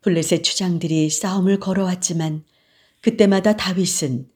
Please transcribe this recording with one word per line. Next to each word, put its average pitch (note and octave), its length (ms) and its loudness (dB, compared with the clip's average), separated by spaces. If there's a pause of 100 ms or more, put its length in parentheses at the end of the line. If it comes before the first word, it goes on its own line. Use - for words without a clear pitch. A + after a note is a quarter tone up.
블레셋 E3 420 0
추장들이 D#3+ 680 0
싸움을 G3 500 0
걸어왔지만 F3+ 840 -2 (560)
그때마다 G#3 560 2
다윗은 E3+ 800 -2